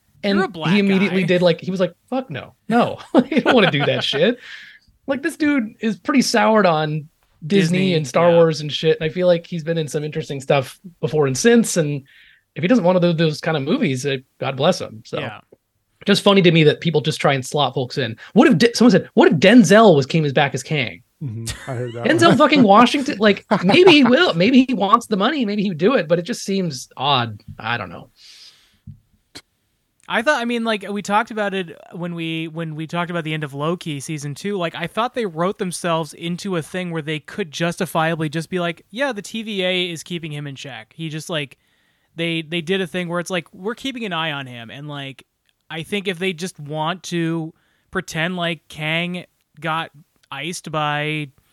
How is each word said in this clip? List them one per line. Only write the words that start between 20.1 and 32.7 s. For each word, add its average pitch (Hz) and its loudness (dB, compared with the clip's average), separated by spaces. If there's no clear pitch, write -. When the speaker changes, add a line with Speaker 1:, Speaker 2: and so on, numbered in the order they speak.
Speaker 1:
as, 139 -2
back 139 0
as 131 -8
Kang?" 113 -6
Speaker 3:
Mm-hmm. 113 -10
I 131 -8
heard 120 -8
that 117 -6
Speaker 1:
Denzel 330 4
Speaker 3:
one. 277 6
<laughs> - 4
Speaker 1:
fucking 294 6
Washington, 240 6
like, 202 2
maybe 339 8
he 294 8
will. 254 4
Maybe 240 4
he 262 -4
wants 196 2
the 214 -2
money. 247 0
Maybe 208 -4
he 202 -2
would 170 -6
do 190 2
it. 185 0
But 170 2
it 175 -2
just 202 -8
seems 180 -4
odd. 123 -2
I 113 -4
don't 98 -10
know. 87 -18
Speaker 2:
I 190 -2
thought, 269 0
I 240 -4
mean, 240 -2
like, 220 -4
we 208 -6
talked 214 -2
about 208 -4
it 185 -8
when 175 -8
we, 165 -6
when 160 -10